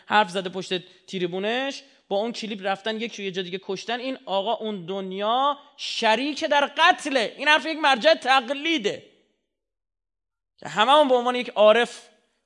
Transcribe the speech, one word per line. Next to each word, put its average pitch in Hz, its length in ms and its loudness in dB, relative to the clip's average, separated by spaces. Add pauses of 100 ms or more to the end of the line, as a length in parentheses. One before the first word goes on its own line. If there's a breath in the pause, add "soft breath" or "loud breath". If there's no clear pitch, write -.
حرف 208 240 2
زده 185 200 -6
پشت 180 560 -8
تریبونش، 202 760 -6 (240 soft breath)
با 196 100 -2
اون 226 140 -2
کلیپ 220 320 -10
رفتن 214 380 -4
یکی 233 160 -10
رو 202 60 -10
یه 190 80 -6
جا 185 100 -6
دیگه 180 220 -8
کشتن، 220 360 -8
این 262 260 -8
آقا 196 280 -2
اون 208 320 -8
دنیا 202 760 -2 (180 loud breath)
شریک 262 680 -2
در 285 320 0
قتله. 302 600 2
این 269 100 -4
حرف 302 180 2
یک 311 120 -6
مرجع 294 360 4
تقلیده 269 1000 -2 (1500)
که - 120 -14
هممون 254 380 6
به 254 80 4
عنوان 247 200 0
یک 247 140 -4
عارف 214 600 4 (360)